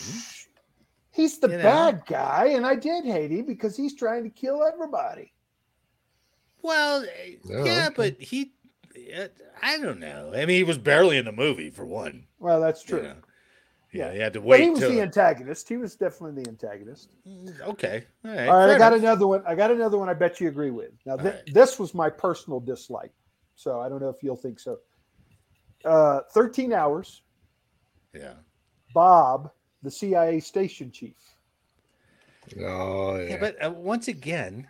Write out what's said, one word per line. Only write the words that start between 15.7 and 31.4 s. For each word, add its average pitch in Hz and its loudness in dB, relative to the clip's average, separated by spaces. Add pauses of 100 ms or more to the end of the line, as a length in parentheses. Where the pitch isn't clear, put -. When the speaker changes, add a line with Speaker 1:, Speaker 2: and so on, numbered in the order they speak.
Speaker 1:
was 240 -10
definitely 160 -6
the 120 -10
antagonist. 107 -16 (180)
Speaker 2:
Mm, 185 -20
okay. 120 -8 (200)
All 220 -12
right. 139 -4
Speaker 1:
All 180 6
right, 190 8
Speaker 2:
Fair 202 8
Speaker 1:
I 185 4
got 226 8
Speaker 2:
enough. 226 2
Speaker 1:
another 220 2
one. 196 0
I 170 -2
got 208 2
another 226 0
one 190 -4
I 180 -2
bet 175 -2
you 175 -2
agree 143 -4
with. 117 -10 (140)
Now, 135 -8
Speaker 2:
All 135 -6
Speaker 1:
thi-, 156 -2
Speaker 2:
right. 180 -12
Speaker 1:
this 254 8
was 185 -8
my 165 0
personal 156 -6
dislike, 120 -10 (420)
so 123 -6
I 127 -8
don't 139 -8
know 135 -4
if 127 -14
you'll 131 -6
think 123 -12
so. 120 -12 (1080)
Uh, 151 6 (140)
Thirteen 247 2
Hours. 160 -2 (920)
Speaker 2:
Yeah. 71 -18 (580)
Speaker 1:
Bob, 151 4 (320)
the 135 -10
C 196 -4
I 170 4
A 160 -2
station 170 -6
chief. - -20 (1400)